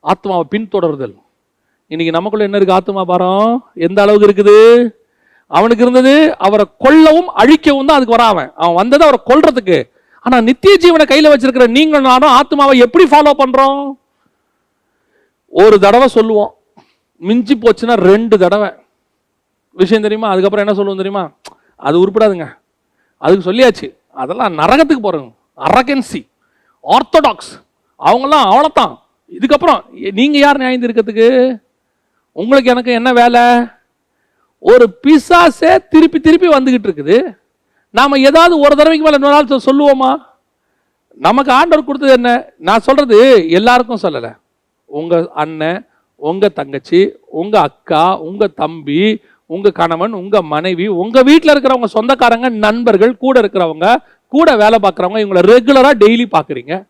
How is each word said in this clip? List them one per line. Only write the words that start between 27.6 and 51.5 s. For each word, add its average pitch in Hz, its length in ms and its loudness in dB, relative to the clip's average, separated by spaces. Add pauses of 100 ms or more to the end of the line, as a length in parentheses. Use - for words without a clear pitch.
அவங்கெல்லாம் 262 420 0
அவ்வளவுதான். 247 440 0 (380)
இதுக்கப்புறம் 294 480 -2 (280)
எ-, 202 120 -10
நீங்க 285 180 0
யார் 285 240 2
நியாயம் 254 220 -4
தீர்க்கிறதுக்கு? 226 460 0 (1120)
உங்களுக்கு 247 320 0
எனக்கு 247 260 -4
என்ன 240 100 -4 (120)
வேலை? 240 200 2 (1300)
ஒரு 240 140 6 (180)
பிசாசே 320 680 2 (220)
திருப்பி 320 340 2
திருப்பி 339 300 2
வந்துகிட்டு 254 320 -2
இருக்குது. 156 280 -2 (840)
நாம 277 200 0 (100)
ஏதாவது 330 240 4 (120)
ஒரு 285 100 4
தடவைக்கு 311 300 0
மேல 294 140 2
இன்னொரு 285 160 0
நாள் 294 160 0
சொ-, 269 180 -4
சொல்லுவோமா? 269 420 0 (1160)
நமக்கு 254 320 0
ஆண்டவர் 311 300 0
கொடுத்தது 277 300 0
என்ன? 240 120 -2 (380)
நான் 220 180 -2
சொல்றது 262 320 2 (400)
எல்லாருக்கும் 240 460 -2
சொல்லல. 131 240 -8 (720)
உங்க 165 140 -6 (300)
அண்ணன், 160 360 -8 (500)
உங்க 196 280 -2
தங்கச்சி, 143 420 -4 (420)
உங்க 208 140 -6 (120)
அக்கா, 156 360 -4 (240)
உங்க 202 200 -6 (140)
தம்பி, 156 420 -6 (500)
உங்க 196 240 -2
கணவன், 170 420 -6
உங்க 202 180 -4 (140)
மனைவி, 170 340 -6 (160)
உங்க 226 160 -4 (120)
வீட்ல 311 240 2